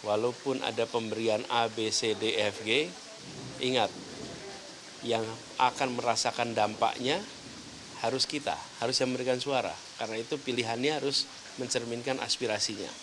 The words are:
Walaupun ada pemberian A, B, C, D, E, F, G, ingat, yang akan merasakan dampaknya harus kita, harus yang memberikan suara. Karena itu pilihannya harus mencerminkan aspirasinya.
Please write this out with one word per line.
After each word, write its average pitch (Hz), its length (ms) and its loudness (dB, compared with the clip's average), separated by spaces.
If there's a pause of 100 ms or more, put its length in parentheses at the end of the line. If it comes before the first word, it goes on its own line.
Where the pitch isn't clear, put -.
Walaupun 120 580 2
ada 117 220 2
pemberian 113 640 2
A, 117 240 4
B, 110 180 0
C, 110 240 2
D, 104 220 0
E, 104 160 4
F, 98 160 -8
G, 151 240 4 (720)
ingat, 123 240 4 (1200)
yang 113 160 2 (320)
akan 127 400 2
merasakan 120 560 2
dampaknya 113 720 2 (800)
harus 127 240 2
kita, 143 300 0 (260)
harus 127 160 2
yang 127 160 4
memberikan 127 240 2
suara. 123 320 2 (240)
Karena 110 240 -2
itu 117 160 -2
pilihannya 120 560 0 (100)
harus 139 220 2 (320)
mencerminkan 120 640 0
aspirasinya. 107 720 0 (140)